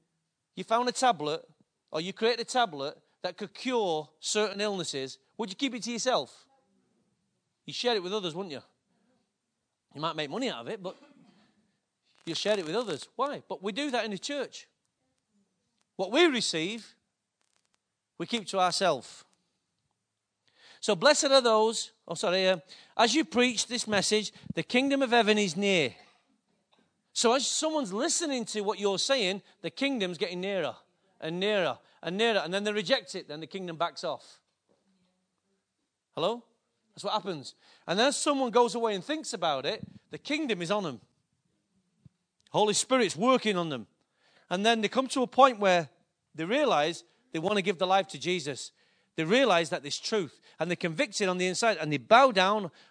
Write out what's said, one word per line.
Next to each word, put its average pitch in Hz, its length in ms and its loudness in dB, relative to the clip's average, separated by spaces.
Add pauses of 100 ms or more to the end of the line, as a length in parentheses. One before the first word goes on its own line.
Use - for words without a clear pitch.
(560)
you - 80 -10
found 240 260 0
a - 40 -4
tablet, 160 540 0 (440)
or 160 100 -4
you 185 120 -6
created 233 260 0
a 226 60 -6
tablet 151 520 -2 (260)
that 180 140 -6
could 202 160 -12
cure 190 560 -2 (100)
certain 202 420 -2
illnesses, 160 560 -6 (200)
would 220 120 -6
you 185 60 -14
keep 262 200 -2
it 208 80 -10
to 233 80 -6
yourself? 214 540 -2 (1200)
You'd 147 100 -10
share 240 200 0
it 185 80 -2
with 180 100 -6
others, 180 220 -4
wouldn't 180 180 -10
you? 117 80 -12 (1300)
You 143 60 -10
might 160 140 -4
make 151 140 -6
money 226 200 -4
out 123 120 -8
of 120 80 -12
it, 202 120 -8
but 180 140 -10 (1300)
you'll 165 100 -6
share 202 220 0
it 175 80 -4
with 156 100 -6
others. 208 320 -6 (100)
Why? 254 320 -4
But 190 120 -10
we 202 120 -6
do 277 180 -4
that 226 140 -2
in 220 60 -6
the 196 60 -8
church. 277 500 -8 (1300)
What 185 140 -4
we 320 160 6
receive, 214 680 -2 (1200)
we 165 100 -8
keep 226 200 -4
to 190 120 -4
ourselves. 175 680 0 (1600)
So 208 160 2
blessed 285 280 4
are 269 140 6
those, 220 520 2 (180)
oh, 170 40 -6
sorry, 185 360 0
uh, 185 80 4 (400)
as 220 180 4
you 311 80 2
preach 247 440 0
this - 200 -6
message, 208 460 0 (200)
the 160 100 -2
kingdom 269 380 2
of 240 100 0
heaven 214 260 6
is 196 180 0
near. 185 400 2 (1160)
So 226 180 2
as 254 160 2
someone's 294 460 -2
listening 277 540 -2
to 214 140 -6
what 196 180 -4
you're 196 200 0
saying, 202 440 0 (180)
the 170 80 -6
kingdom's 208 480 -2
getting 180 240 -4
nearer 185 340 -2 (460)
and 165 180 -6
nearer 190 380 0 (240)
and 170 160 -6
nearer. 220 260 2
And 170 100 -8
then 202 120 -2
they 208 80 -2
reject 208 420 -2
it, 160 140 -12
then 151 100 -12
the 160 80 -12
kingdom 180 300 -10
backs 160 260 -4
off. - 360 -8 (1800)
Hello? 214 280 -2 (500)
That's - 120 -12
what 196 80 -4
happens. 180 420 -6 (320)
And 190 140 2
as 269 160 4
someone 269 340 0
goes 233 240 4
away 233 180 0
and 185 100 -4
thinks 302 300 -6
about 156 320 -2
it, 196 160 -4 (300)
the 156 60 -10
kingdom 277 440 -2
is 165 80 -4
on 208 140 0
them. 131 160 -6 (1500)
Holy 208 200 4
Spirit's 233 420 2
working 214 420 2
on 170 120 -2
them. 120 180 -8 (640)
And 190 160 0
then 226 160 4
they 202 60 0
come 254 220 0
to 262 140 0
a 226 40 -2
point 254 320 6
where 180 300 4 (460)
they 156 100 -4
realize 180 580 2 (280)
they 160 80 -4
want 196 160 0
to 202 60 2
give 175 180 -2
their 185 80 0
life 190 220 4
to 147 100 -12
Jesus. 147 520 -6 (440)
They 165 80 -2
realize 180 460 4
that 160 120 -4
there's 139 180 -8
truth, 196 400 -4 (200)
and 170 100 -2
they're 170 60 0
convicted 190 520 -4
on 180 120 0
the 185 80 0
inside, 185 300 0
and 151 140 -4
they 143 60 0
bow 240 340 6
down, 190 400 2 (200)